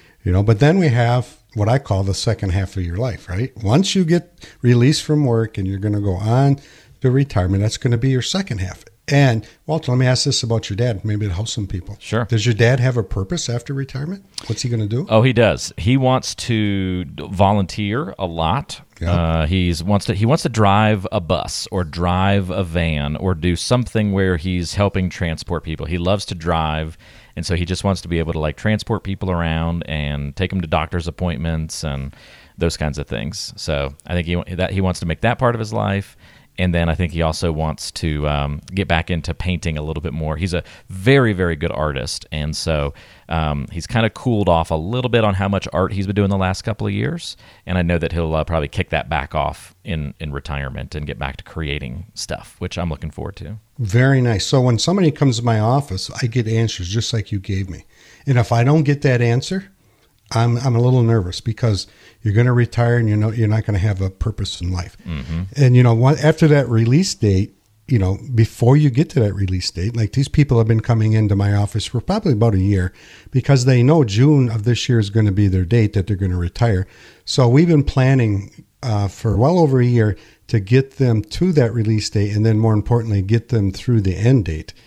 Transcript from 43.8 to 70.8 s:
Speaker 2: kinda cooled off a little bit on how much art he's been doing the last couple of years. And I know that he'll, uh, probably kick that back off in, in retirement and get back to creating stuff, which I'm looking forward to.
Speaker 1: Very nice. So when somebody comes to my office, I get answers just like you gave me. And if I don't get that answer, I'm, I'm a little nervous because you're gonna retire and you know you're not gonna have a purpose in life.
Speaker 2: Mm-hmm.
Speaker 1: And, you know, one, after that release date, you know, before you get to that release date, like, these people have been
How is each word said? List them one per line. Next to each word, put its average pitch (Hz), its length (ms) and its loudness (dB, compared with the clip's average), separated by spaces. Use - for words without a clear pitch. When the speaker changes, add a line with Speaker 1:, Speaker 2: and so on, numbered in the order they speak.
Speaker 2:
kinda 113 220 0
cooled 104 400 0
off 82 200 2
a 82 60 0
little 110 320 -4
bit 113 160 2
on 104 120 2
how 98 120 -2
much 98 240 -2
art 92 220 -2
he's 101 120 -2
been 98 120 -2
doing 101 120 2
the 98 80 0
last 92 260 -2
couple 107 220 -6
of 101 60 -4
years. 123 460 -6
And 92 120 -2
I 90 40 2
know 85 160 0
that 80 140 -2
he'll, 82 240 -2
uh, 78 80 0
probably 78 240 -2
kick - 220 -6
that 76 180 -2
back 73 260 -4
off 73 400 -6
in, 78 340 -6
in 76 140 -8
retirement 69 640 -8
and 76 120 -8
get 69 100 -10
back 67 200 -8
to - 80 -20
creating 73 680 -8
stuff, - 460 -12
which 90 180 -8
I'm 85 120 -4
looking 78 220 -8
forward - 260 -12
to. 95 180 -14
Speaker 1:
Very 127 420 2
nice. 117 260 0
So - 140 2
when 123 200 2
somebody 175 320 2
comes 135 260 0
to 117 80 -6
my 113 160 2
office, 117 500 -2
I 127 60 -2
get 113 180 -2
answers 110 440 -2
just 110 240 -2
like 110 180 -4
you 101 80 -4
gave 95 300 -4
me. 80 160 -14
And 135 100 4
if 117 140 2
I 120 140 4
don't 151 180 4
get 139 200 0
that 123 180 4
answer, 131 460 0
I'm, 117 260 2
I'm 120 180 0
a 117 40 2
little 123 220 4
nervous 113 400 0
because 110 460 -2
you're 101 140 0
gonna 123 180 4
retire 120 440 2
and 113 120 2
you 104 60 2
know 107 160 2
you're 110 160 0
not 110 180 0
gonna 104 140 0
have 98 200 0
a 95 120 -2
purpose - 500 -6
in 90 100 -2
life. 90 320 -8
Speaker 2:
Mm-hmm. 80 380 -6
Speaker 1:
And, 131 200 6
you 123 60 8
know, 120 140 6
one, 131 240 4
after 160 300 4
that 143 200 4
release 120 460 2
date, 101 400 2
you 131 100 2
know, 95 220 0
before 117 420 4
you 151 140 4
get 135 200 0
to - 100 0
that 104 120 2
release 92 380 -2
date, 104 260 -6
like, 110 160 -2
these 139 140 0
people 139 320 2
have 113 80 2
been 113 140 2